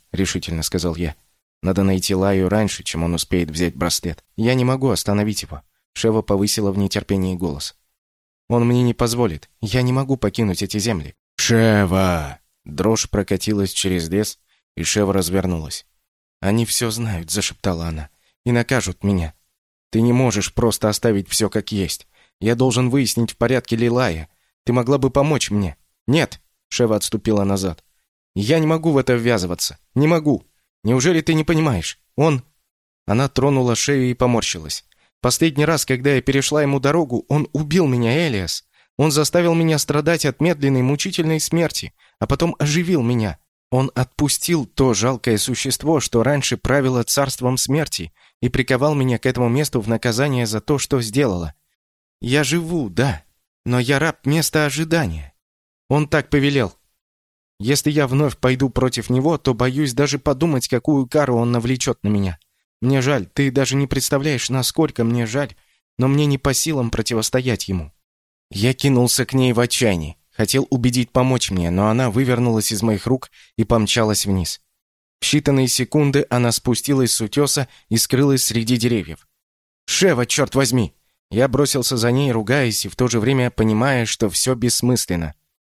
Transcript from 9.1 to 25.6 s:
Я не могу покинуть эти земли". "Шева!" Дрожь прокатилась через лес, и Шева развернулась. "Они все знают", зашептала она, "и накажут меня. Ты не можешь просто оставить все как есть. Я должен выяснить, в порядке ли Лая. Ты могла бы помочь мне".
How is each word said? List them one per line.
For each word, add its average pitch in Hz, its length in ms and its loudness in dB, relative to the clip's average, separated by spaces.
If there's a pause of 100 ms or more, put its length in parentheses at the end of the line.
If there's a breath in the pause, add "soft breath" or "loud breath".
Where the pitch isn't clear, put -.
Я 113 220 0
не 123 100 2
могу 135 240 0
покинуть 101 460 -2
эти 101 160 -4
земли". 95 340 -4 (260)
"Шева!" 95 1000 2 (260)
Дрожь 92 440 -2
прокатилась 101 640 0
через 90 380 -2
лес, 101 300 -2 (360)
и 82 80 -6
Шева 98 300 0
развернулась. 87 720 -2 (560)
"Они 110 240 0
все 113 260 -2
знают", 107 400 -6
зашептала 87 560 -4
она, 78 220 -8 (340)
"и 123 80 -2
накажут 120 540 -2
меня. 90 280 0 (560)
Ты 113 120 0
не 120 100 4
можешь 120 420 0
просто 110 360 0
оставить 104 400 -2
все 104 200 0
как 104 220 -4
есть. 95 360 -4 (340 soft breath)
Я 113 140 2
должен 127 340 2
выяснить, 117 420 0
в - 60 -14
порядке 117 400 0
ли 117 120 2
Лая. 107 380 -2 (380)
Ты 120 80 0
могла 127 240 2
бы 131 120 2
помочь 143 400 0
мне". 98 280 -2 (300)